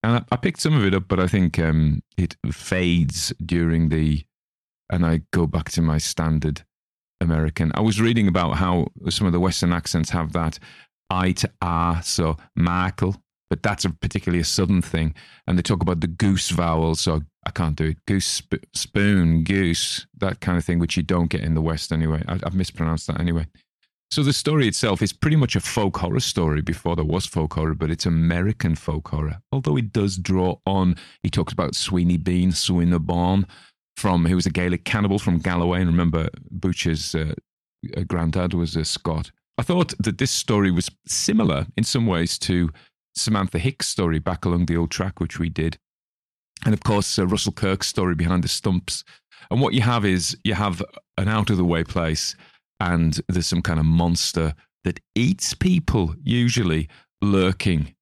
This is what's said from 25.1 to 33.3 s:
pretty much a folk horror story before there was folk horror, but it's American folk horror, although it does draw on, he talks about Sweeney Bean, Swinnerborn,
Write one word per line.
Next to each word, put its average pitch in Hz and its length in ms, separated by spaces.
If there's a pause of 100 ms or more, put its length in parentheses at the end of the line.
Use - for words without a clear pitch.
pretty 156 240
much 135 180
a 95 60
folk 101 380
horror 92 220
story 76 420
before 85 340
there 78 80
was 82 220
folk 78 260
horror, 80 220
but 78 160
it's 82 160
American 85 680
folk 78 340
horror, 76 420
although 139 260
it 113 160
does 101 240
draw 92 480
on, 92 320 (260)
he - 60
talks - 240
about 80 220
Sweeney 90 420
Bean, 90 360
Swinnerborn, 87 920 (540)